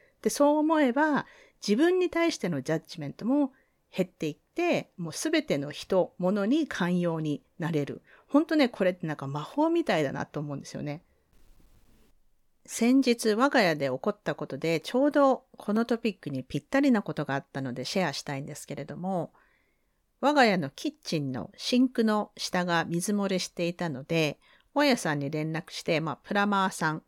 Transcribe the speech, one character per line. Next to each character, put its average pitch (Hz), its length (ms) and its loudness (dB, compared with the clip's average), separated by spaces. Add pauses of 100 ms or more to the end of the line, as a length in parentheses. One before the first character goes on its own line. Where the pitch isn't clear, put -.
(240)
で、 220 80 0
そ 294 240 4
う - 20 2
思 302 240 2
え 247 120 2
ば、 285 340 0 (340)
自 202 140 0
分 349 240 4
に 359 100 2
対 330 220 0
し - 80 -6
て 190 100 -2
の 170 140 -4
ジ 160 100 0
ャ 160 60 0
ッ 160 80 -20
ジ - 120 -16
メ 143 100 -8
ン - 40 -10
ト - 120 -10
も 269 280 0 (420)
減 185 120 0
っ - 20 -18
て - 180 -6
い 147 40 -2
っ 147 60 -10 (180)
て、 311 420 0
も 170 120 -6
う - 40 -10
す - 160 -4
べ 320 140 0
て 147 160 0
の 143 100 -6
人、 - 480 -2
物 196 300 0
に 285 200 2
寛 180 320 0
容 165 200 -2
に 151 240 -4 (160)
な 165 120 -4
れ 147 140 0
る。 131 160 -12 (240)
ほ - 140 4
ん 330 80 0
と 330 80 0
ね、 285 120 4
こ - 160 -2
れ 180 80 4
っ - 40 0
て - 100 -10
な 156 80 -2
ん - 40 -10
か 139 100 -8
魔 147 160 -6
法 302 260 0
み 339 160 0
た 180 140 2
い 156 40 2
だ 135 80 0
な - 140 -4
と - 140 -8
思 147 160 -6
う - 20 -8
ん - 20 -8
で - 60 -16
す - 100 -14
よ - 60 -8
ね。 147 220 -8 (1600)
先 247 320 2
日、 240 380 2
我 254 140 2
が 277 120 4
家 170 140 4
で 139 140 -2
起 131 100 -4
こ - 100 -4
っ 202 120 -4
た 156 120 -4
こ 147 140 -8
と 135 100 -8
で、 160 220 0
ち - 160 -6
ょ 262 100 4
う 294 60 2
ど 277 340 4 (100)
こ - 160 -8
の 226 140 2
ト 233 140 -2
ピ 233 100 -2
ッ 190 100 -6
ク - 120 -8
に 131 120 -6
ぴ - 140 -4
っ - 40 -4
た - 180 0
り 285 120 4
な 208 120 4
こ 156 100 -6
と 151 120 -6
が 135 100 -2
あ - 20 0
っ 135 120 -6
た 135 120 -8
の 131 120 -6
で 127 120 -8
シ - 140 -2
ェ 180 80 0
ア 139 60 -4
し - 100 -10
た 143 120 -8
い 139 60 -8
ん 147 60 -12
で 147 80 -14
す - 100 -16
け 147 100 -12
れ 135 100 -10
ど 147 120 -14
も、 180 340 -4 (880)
我 277 140 2
が 277 120 6
家 196 120 4
の 139 120 -2
キ - 200 -6
ッ - 40 -10 (100)
チ 165 160 -2
ン 139 120 -4
の 123 240 -8
シ - 240 0
ン 254 100 6
ク 240 140 0
の 214 340 0
下 - 280 -2
が 170 200 0
水 175 280 -2
漏 202 140 0
れ 190 120 0
し - 100 -6
て 170 180 -4
い 175 60 -2
た 175 160 -4
の 131 140 -8
で、 160 360 0 (340)
大 285 120 2
家 254 120 4
さ 160 160 -2
ん 143 60 -2
に 139 100 -4
連 156 240 -4
絡 160 180 -8
し - 120 -12
て、 160 180 0
ま 156 120 -4
あ、 - 100 -14
プ - 100 -6
ラ 202 120 2
マ 196 220 2
ー 185 40 -2
さ 160 200 -2
ん、 156 160 -6